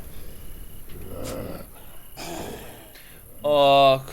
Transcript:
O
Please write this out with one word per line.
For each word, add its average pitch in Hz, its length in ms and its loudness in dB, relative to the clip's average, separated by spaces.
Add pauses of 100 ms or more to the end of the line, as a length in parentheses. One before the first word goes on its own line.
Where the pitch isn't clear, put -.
(3500)
O 139 580 8 (120)